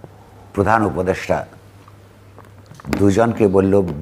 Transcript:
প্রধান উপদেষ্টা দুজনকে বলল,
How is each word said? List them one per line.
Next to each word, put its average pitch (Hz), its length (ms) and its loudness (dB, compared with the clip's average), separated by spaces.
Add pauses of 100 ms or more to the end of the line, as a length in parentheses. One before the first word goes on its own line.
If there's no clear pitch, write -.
(540)
প্রধান 107 320 2
উপদেষ্টা 87 600 -4 (1400)
দুজনকে 104 580 2
বলল, 95 360 2 (180)